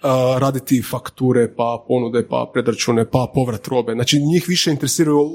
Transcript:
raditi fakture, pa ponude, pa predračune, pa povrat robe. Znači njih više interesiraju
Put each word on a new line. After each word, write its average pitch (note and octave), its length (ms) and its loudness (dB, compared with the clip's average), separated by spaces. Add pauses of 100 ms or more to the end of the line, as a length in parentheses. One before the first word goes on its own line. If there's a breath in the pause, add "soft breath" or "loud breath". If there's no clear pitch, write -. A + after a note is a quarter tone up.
(380)
raditi C3+ 440 0
fakture, B2 760 0
pa A#2 300 -2
ponude, A#2+ 400 0
pa B2 260 -4
predračune, A#2 540 0
pa B2+ 240 0
povrat B2 380 -4
robe. A#2+ 240 -2
Znači B2 280 0
njih D#3+ 260 0
više F3 240 0
interesiraju D3 480 0 (160)